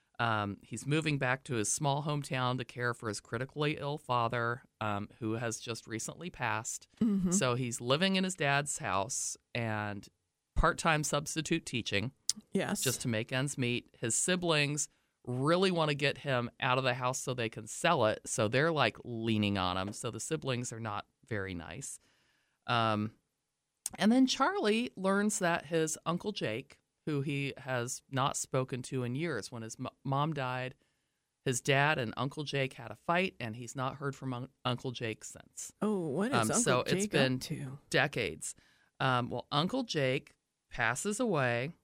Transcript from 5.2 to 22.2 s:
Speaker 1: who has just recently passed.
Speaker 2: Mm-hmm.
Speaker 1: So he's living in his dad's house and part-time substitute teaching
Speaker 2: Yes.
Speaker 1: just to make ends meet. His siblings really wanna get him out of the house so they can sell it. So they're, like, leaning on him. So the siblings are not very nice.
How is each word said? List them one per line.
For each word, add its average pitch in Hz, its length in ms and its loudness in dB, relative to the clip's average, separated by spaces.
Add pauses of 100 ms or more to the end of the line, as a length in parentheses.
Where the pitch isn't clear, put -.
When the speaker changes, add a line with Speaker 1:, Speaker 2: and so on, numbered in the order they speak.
Speaker 1:
who 110 140 0
has 117 260 -4
just - 260 -8
recently 147 440 -8
passed. 113 580 -4 (120)
Speaker 2:
Mm-hmm. 196 300 4
Speaker 1:
So 135 240 4
he's 123 260 -2
living 160 360 2
in 190 80 2
his 185 100 -2
dad's 143 440 0
house 98 580 -2 (180)
and 107 520 -4 (500)
part-time 156 480 4
substitute 151 600 0
teaching 107 460 -2 (420)
Speaker 2:
Yes. 190 300 0
Speaker 1:
just - 200 2
to 135 60 -2
make 113 240 0
ends 135 240 -2
meet. 120 300 0 (120)
His 117 180 0
siblings 156 720 2 (360)
really 160 460 4
wanna 156 240 2
get 139 240 0
him 123 320 0 (100)
out 127 160 4
of 131 80 2
the 123 100 2
house 127 260 -2
so 131 140 -2
they 120 140 -2
can 110 200 -10
sell 165 380 4
it. 107 200 2
So 107 220 2
they're, 139 240 4
like, 131 320 2
leaning 110 540 2
on 92 180 0
him. 98 160 -4
So 117 180 -8
the 113 100 -8
siblings 135 520 -4
are 113 80 -10
not 104 260 -6 (220)
very 95 260 -4
nice. 87 460 -10 (680)